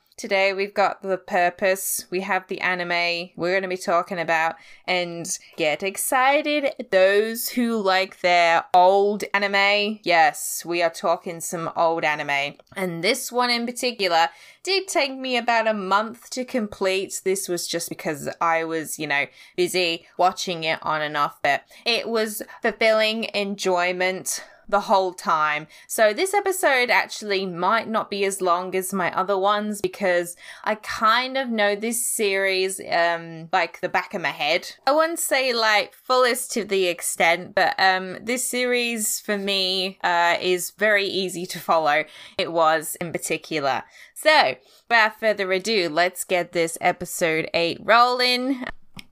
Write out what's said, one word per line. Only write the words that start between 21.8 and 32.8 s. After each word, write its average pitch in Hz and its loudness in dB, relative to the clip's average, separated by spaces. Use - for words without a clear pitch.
it 233 0
was 220 -2
fulfilling 220 2
enjoyment 185 -2
the 202 0
whole 190 2
time. 151 0
So 214 2
this 370 -2
episode 349 2
actually 196 0
might 185 0
not 220 -2
be 196 -2
as 196 -2
long 185 0
as 185 -4
my 180 0
other 190 0
ones 208 0
because 180 -2
I 214 -2
kind 240 0
of 262 -4
know 208 2
this 226 -4
series, 190 0